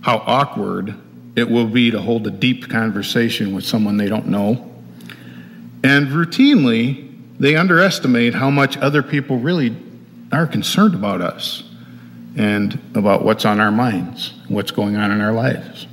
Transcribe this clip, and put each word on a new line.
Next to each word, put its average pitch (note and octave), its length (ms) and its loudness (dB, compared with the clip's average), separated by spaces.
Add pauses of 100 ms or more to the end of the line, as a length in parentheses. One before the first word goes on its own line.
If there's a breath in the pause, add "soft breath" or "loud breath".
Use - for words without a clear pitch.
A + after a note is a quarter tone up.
how A#2 260 0
awkward G#2+ 640 -2 (420)
it A#2 140 0
will A#2 160 2
be A#2 240 2
to G#2+ 100 -2
hold A2 280 -2
a - 20 -4
deep B2 400 -2
conversation A2 840 -2
with F#2+ 140 -6
someone G#2 320 0
they G#2 120 0
don't G#2+ 180 -4
know. G#2 360 0 (1200 loud breath)
And C#3 260 4
routinely, C#3+ 960 2 (320)
they C#3+ 160 4
underestimate E3 800 4
how C3+ 160 0
much C#3 260 2
other C#3 240 2
people C3+ 380 -2
really C3+ 360 0 (560)
are D#3+ 140 2
concerned - 480 2
about F#2+ 260 -2
us - 440 -8 (760 loud breath)
and G#2 400 0 (160)
about G2+ 320 2
what's A2 180 2
on G#2 160 2
our G#2+ 120 4
minds, G#2 640 -2 (160)
what's G2+ 200 -4
going G#2 280 -2
on G#2 140 0
in G#2 100 0
our G#2+ 120 0
lives. - 580 -4